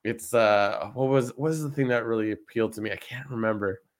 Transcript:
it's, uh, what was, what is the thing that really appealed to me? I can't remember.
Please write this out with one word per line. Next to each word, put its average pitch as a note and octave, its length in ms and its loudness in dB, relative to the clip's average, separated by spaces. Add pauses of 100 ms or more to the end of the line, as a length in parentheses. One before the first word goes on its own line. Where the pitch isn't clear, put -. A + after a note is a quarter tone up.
it's, A2+ 280 -6
uh, G#2 640 4
what C3 140 0
was, C3 280 2
what D#3 140 -2
is D#3+ 120 -2
the D3 80 -6
thing C#3 180 0
that A#2+ 180 0
really A2 260 0
appealed A2 420 -2
to G#2 60 -10
me? G#2+ 100 -4
I G2 60 -6
can't B2+ 320 -12
remember. G#2+ 540 -2 (180)